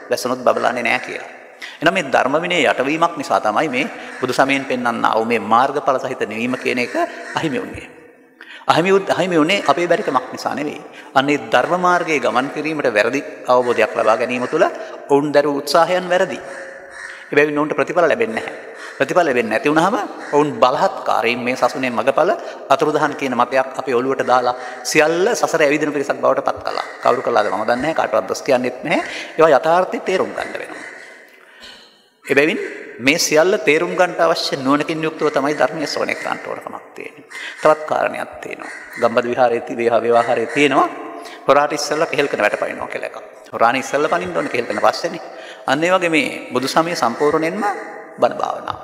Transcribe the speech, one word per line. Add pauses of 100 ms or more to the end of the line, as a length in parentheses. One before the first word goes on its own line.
වැසුණොත්
බබලන්නේ
නැහැ
කියලා. (440)
එහෙනම්
මේ
ධර්ම
විනය
යටවීමක්
නිසා
තමයි
මේ (320)
බුදු
සමයෙන්
පෙන්වන්නා
වූ
මේ
මාර්ගඵල
සහිත
නිවීම
කියන
එක (380)
අහිමි
වුණේ. (760)
අහිමි
වුත්-,
අහිමි
වුණේ
අපේ
බැරිකමක්
නිසා
නෙවෙයි. (300)
අන්න
ඒ
ධර්ම
මාර්ගයේ
ගමන්
කිරීමට
වැරදි (240)
අවබෝධයක්
ලබා
ගැනීම
තුළ (380)
ඔවුන්
දැරූ
උත්සාහයන්
වැරදි. (880)
එබැවින්
ඔවුන්ට
ප්‍රතිඵල
ලැබෙන්නේ
නැහැ. (400)
ප්‍රතිඵල
ලැබෙන්නේ
නැති
වුනහම (320)
ඔවුන්
බලහත්කාරයෙන්
මේ
සසුනේ
මගඵල (360)
අතුරුදහන්
කියන
මතයක්
අපේ
ඔළුවට
දාලා (260)
සියල්ල
සසර
ඇවිදින
පිරිසක්
බවට
පත්
කළා. (120)
කවුරු
කළාද
මම
දන්නේ
නැහැ.
කාටවත්
දොස්
කියන්නෙත්
නැහැ. (300)
ඒවා
යථාර්ථය
තේරුම්
ගන්න
වෙනවා. (1400)
එබැවින් (360)
මේ
සියල්ල
තේරුම්
ගන්නට
අවශ්‍ය
නුවණකින්
යුක්තව
තමයි
ධර්මයේ
ශ්‍රවණය
කරන්නට
ඕනකමක්
තියෙන්නේ. (320)
තවත්
කාරණයක්
තියෙනවා. (220)
ගම්බද
විහාරයේ
ති-,
විහා-,
ව්‍යවහාරයේ
තියෙනවා. (540)
හොරාට
ඉස්සෙල්ලා
කෙහෙල්
කන
වැටපනිනවා
කියලා
එකක්. (300)
හොරානේ
ඉස්සෙල්ලා
පනින්න
ඕනේ
කෙහෙල්
කන
පස්සේනේ. (420)
අන්න
ඒ
වගේ
මේ (220)
බුදු
සමය
සම්පූර්ණයෙන්ම (520)
බණ
භාවනාව.